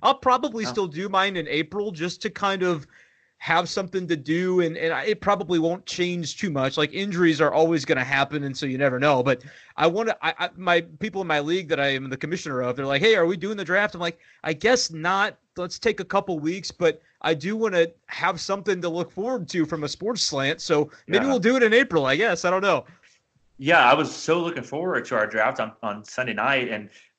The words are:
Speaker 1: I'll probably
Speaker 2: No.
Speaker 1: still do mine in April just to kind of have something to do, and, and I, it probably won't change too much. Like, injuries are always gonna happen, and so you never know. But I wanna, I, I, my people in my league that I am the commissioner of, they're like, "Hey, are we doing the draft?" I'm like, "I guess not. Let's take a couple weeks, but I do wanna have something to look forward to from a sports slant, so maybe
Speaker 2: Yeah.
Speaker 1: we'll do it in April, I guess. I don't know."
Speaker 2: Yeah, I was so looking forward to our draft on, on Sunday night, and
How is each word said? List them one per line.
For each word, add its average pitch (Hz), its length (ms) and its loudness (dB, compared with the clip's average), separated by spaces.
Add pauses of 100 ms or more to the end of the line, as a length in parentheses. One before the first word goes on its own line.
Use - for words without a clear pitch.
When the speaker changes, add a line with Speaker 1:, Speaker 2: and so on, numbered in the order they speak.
Speaker 1:
I'll 277 120 4
probably 247 500 0
Speaker 2:
No. - 60 -4
Speaker 1:
still 202 180 -2
do 180 220 -6
mine 190 260 0
in 156 120 -4
April 185 440 -4
just 170 300 -8
to 208 80 -4
kind 196 320 -2
of 175 240 -2 (520)
have 170 300 0
something 185 400 -6
to 165 80 0
do, 175 440 0
and, 165 180 0
and 165 160 -2
I, 139 100 -4
it 214 160 -2
probably 180 380 0
won't 165 260 0
change 175 540 -4
too 202 100 -2
much. 135 300 0
Like, 151 160 0
injuries 175 480 2
are 143 100 4
always 160 320 2
gonna 139 180 0
happen, 139 420 0
and 135 120 -6
so - 80 -6
you 131 140 -2
never 135 200 2
know. 139 240 4
But 127 200 2 (340)
I 151 120 2
wanna, 214 340 0
I, 160 160 -2
I, 175 180 -2
my 175 240 2
people 170 400 -8
in 185 60 -4
my 151 140 2
league 165 280 -2
that 147 100 0
I 139 100 2
am 135 200 -2
the 131 80 -6
commissioner 151 460 -6
of, 123 140 -2
they're 139 100 -6
like, 139 160 2
"Hey, 220 120 6
are 170 120 4
we 190 100 0
doing 202 220 -6
the 190 60 -6
draft?" 196 300 0
I'm 175 60 -10
like, 170 180 -4 (240)
"I 160 120 -4
guess 240 360 2
not. 185 460 -2 (220)
Let's 180 200 -8
take 208 220 -2
a 180 40 -6
couple 175 340 -2
weeks, 165 320 -4
but - 320 0 (180)
I 165 140 0
do 170 220 -4
wanna 185 320 2 (180)
have 175 340 -2
something 196 400 -2
to 175 80 -2
look 165 240 -4
forward 214 380 -4
to 165 160 0
from 151 180 -6
a 143 40 -4
sports 208 340 -4
slant, 143 400 -2
so 151 280 2 (160)
maybe 196 200 2
Speaker 2:
Yeah. 277 60 2
Speaker 1:
we'll 254 60 2
do 226 180 4
it 247 60 4
in 220 120 4
April, 170 320 4
I 135 100 4
guess. 185 300 0
I 175 40 2
don't 185 120 0
know." 170 240 2 (720)
Speaker 2:
Yeah, 143 300 6
I 131 60 10
was 147 200 0
so 165 260 0
looking 165 220 -4
forward 151 420 -4
to 131 100 -6
our 110 120 2
draft 113 340 0
on, 110 120 -4 (100)
on 104 240 -6
Sunday 120 280 -6
night, 123 360 0
and 104 180 -8 (300)